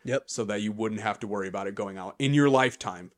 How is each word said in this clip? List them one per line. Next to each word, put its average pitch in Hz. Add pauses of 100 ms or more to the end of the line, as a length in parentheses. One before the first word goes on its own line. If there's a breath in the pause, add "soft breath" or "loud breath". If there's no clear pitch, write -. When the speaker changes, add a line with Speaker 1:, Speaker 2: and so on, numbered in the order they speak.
Speaker 1:
Yep. 127
Speaker 2:
So 113
that 104
you 107
wouldn't 107
have 107
to 107
worry 98
about 98
it 101
going 98
out 95
in 139
your 143
lifetime. 113